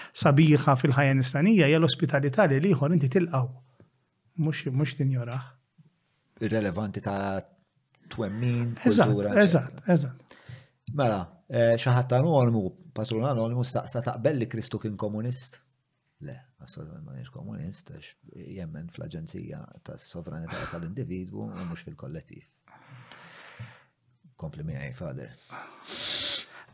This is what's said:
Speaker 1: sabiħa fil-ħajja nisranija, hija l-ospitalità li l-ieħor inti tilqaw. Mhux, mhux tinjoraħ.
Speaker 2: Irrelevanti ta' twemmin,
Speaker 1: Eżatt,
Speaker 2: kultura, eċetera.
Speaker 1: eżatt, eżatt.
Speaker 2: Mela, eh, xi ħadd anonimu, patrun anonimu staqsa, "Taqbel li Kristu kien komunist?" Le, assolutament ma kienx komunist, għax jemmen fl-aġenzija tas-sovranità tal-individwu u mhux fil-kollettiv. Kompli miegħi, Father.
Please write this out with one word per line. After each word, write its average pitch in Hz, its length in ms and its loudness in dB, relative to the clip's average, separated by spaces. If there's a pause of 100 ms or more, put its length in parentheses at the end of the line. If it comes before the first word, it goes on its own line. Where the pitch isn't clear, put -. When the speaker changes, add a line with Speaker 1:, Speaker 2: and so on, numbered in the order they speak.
(240)
Speaker 1:
sabiħa 147 560 8
fil-ħajja 135 380 4
nisranija, 151 520 4
hija 160 80 6
l-ospitalità 147 680 2
li 135 140 4
l-ieħor 160 360 4
inti 135 160 2
tilqaw. 170 360 2 (920)
Mhux, 151 300 -2
mhux 135 260 0
tinjoraħ. 127 520 -2 (920)
Speaker 2:
Irrelevanti 104 580 -2
ta' 98 420 -4 (680)
twemmin, 117 720 -4
Speaker 1:
Eżatt, 202 280 6
Speaker 2:
kultura, 104 240 0
eċetera. 208 80 8
Speaker 1:
eżatt, 170 400 2 (120)
eżatt. - 440 -2 (540)
Speaker 2:
Mela, 120 280 2 (280)
eh, 117 280 4
xi 123 160 2
ħadd 127 260 2
anonimu, 123 460 4 (280)
patrun 110 320 -4
anonimu 120 400 -2
staqsa, - 380 -4
"Taqbel 120 360 0
li 113 80 -2
Kristu 110 340 -6
kien 104 160 -6
komunist?" 110 640 -6 (640)
Le, 69 140 -14 (260)
assolutament 78 420 -16
ma - 120 -14
kienx - 180 -14
komunist, - 560 -12
għax - 220 -20 (420)
jemmen 80 400 -10
fl-aġenzija 80 640 -12 (240)
tas-sovranità 82 800 -12 (100)
tal-individwu 92 800 -10
u 92 180 -12
mhux 85 160 -10
fil-kollettiv. - 640 -16 (1900)
Kompli - 280 -12
miegħi, 123 280 -8
Father. - 400 -12 (1400)